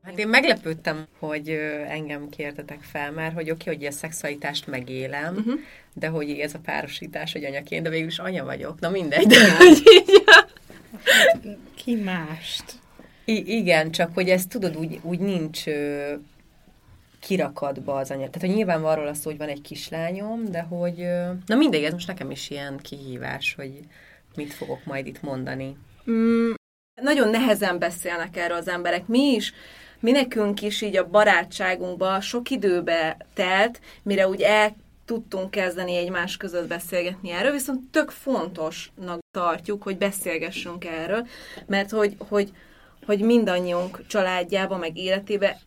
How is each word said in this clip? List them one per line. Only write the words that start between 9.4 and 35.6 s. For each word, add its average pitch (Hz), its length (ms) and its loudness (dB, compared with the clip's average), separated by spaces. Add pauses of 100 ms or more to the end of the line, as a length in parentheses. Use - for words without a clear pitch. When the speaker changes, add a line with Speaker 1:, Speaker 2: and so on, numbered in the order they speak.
Speaker 1:
hogy 349 260 12 (120)
így, 381 280 10 (840)
Speaker 3:
Hát, 640 380 4 (320)
ki - 200 -4
mást? 170 680 -6 (600)
Speaker 1:
I-, 214 320 -2
igen, 165 340 2
csak 170 240 -2
hogy 185 140 0
ez, 185 180 2
tudod, 185 300 -4
úgy, 160 260 -8
úgy 170 160 -6
nincs, 170 480 -4
ö, 147 460 -4 (1080)
kirakatba 143 760 -4
az 135 160 -4
anya. 135 200 -8
Tehát, 175 180 -12
hogy 190 80 0
nyilván 175 260 0
van 156 120 2
róla 147 200 -4
szó, 151 160 -8
hogy 151 80 -10
van 151 100 -8
egy 143 120 -10
kislányom, 196 880 -8
de 170 100 -6
hogy, 175 400 -6
ö, 175 300 -4 (160)
na 220 80 0
mindegy, 233 300 2
ez 160 80 -2
most 175 140 -8
nekem 135 240 -10
is 139 200 -12
ilyen 143 320 -10
kihívás, 131 720 -10
hogy 139 260 -14 (540)
mit 147 180 -10
fogok 135 320 -12
majd 135 220 -10
itt 139 160 -14
mondani. 131 540 -8 (340)
Speaker 2:
Mm, 226 420 2 (500)
nagyon 269 260 2
nehezen 208 500 0
beszélnek 170 580 -6
erről 170 200 -4
az 170 120 -8
emberek. 175 380 -4
Mi 254 280 2
is, 208 180 -4 (480)
mi 226 100 0
nekünk 233 520 0
is 208 200 -4
így 196 140 -2
a 175 120 0
barátságunkba 185 1120 0
sok 240 300 -8
időbe 175 640 0 (180)
telt, 196 460 0 (220)
mire 190 260 2
úgy 190 120 -4
el 214 360 4 (280)
tudtunk 196 460 -8
kezdeni 180 460 -4